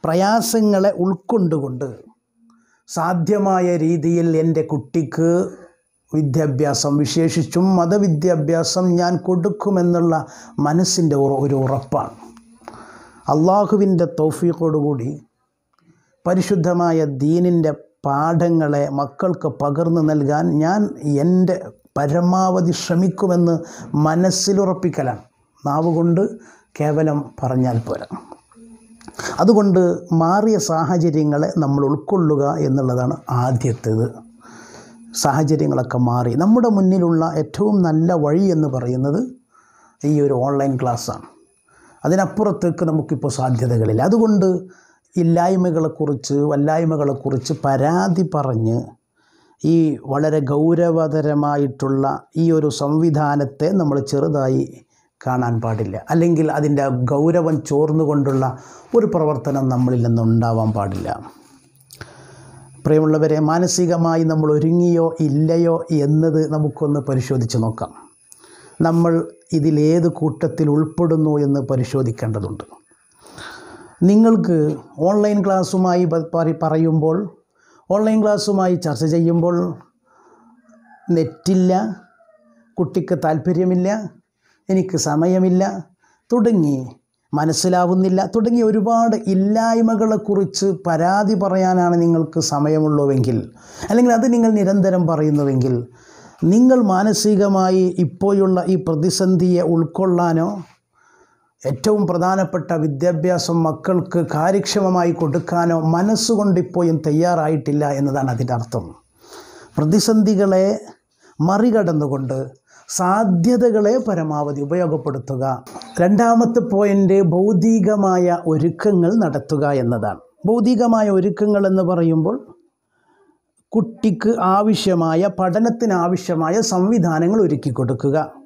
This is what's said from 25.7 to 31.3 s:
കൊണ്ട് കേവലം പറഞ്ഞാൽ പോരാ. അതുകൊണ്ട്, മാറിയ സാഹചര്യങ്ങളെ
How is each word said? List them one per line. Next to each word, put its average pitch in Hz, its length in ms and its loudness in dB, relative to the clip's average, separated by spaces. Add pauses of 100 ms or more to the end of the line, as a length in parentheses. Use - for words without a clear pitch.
കൊണ്ട് 170 260 2 (560)
കേവലം 151 400 0 (200)
പറഞ്ഞാൽ 127 480 -2
പോരാ. - 200 -8 (1300)
അതുകൊണ്ട്, 202 400 4 (420)
മാറിയ 202 360 0 (100)
സാഹചര്യങ്ങളെ 156 880 0